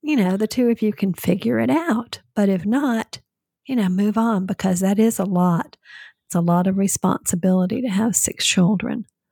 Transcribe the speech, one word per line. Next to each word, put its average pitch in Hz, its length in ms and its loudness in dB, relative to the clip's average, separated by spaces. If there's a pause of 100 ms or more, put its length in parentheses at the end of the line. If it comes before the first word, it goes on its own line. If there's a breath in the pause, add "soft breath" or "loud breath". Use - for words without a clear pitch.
you 302 140 0
know, 190 200 2
the 214 100 0
two 240 220 0
of 233 140 0
you 214 100 2
can 196 220 -2
figure 220 440 -2
it 226 120 0
out. 277 500 -2 (140)
But 202 140 2
if 190 180 0
not, 240 540 -2 (460)
you 269 100 -4
know, 202 120 2
move 202 300 0
on, 220 280 0
because 185 340 -2
that 196 180 2
is 226 200 2
a 190 60 -2
lot. 180 520 0 (500 loud breath)
It's - 100 -8
a 175 40 4
lot 175 260 2
of 190 120 0
responsibility 185 1040 0
to 247 60 -4
have 202 280 0
six - 300 -2
children. 190 580 0 (280)